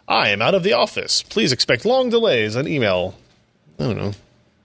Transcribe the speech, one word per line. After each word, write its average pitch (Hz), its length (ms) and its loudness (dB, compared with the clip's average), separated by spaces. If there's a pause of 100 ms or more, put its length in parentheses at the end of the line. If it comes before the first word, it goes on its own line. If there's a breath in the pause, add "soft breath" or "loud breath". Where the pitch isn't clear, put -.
"I 143 220 2
am 101 120 0
out 147 140 2
of 180 80 0
the 185 100 0
office. - 480 -2
Please 208 300 -2
expect 127 340 0
long 254 240 2
delays 143 460 2
on 139 120 -4
email." 95 460 0 (680)
I 156 40 -4
don't 113 140 -2
know. 98 160 -6 (520)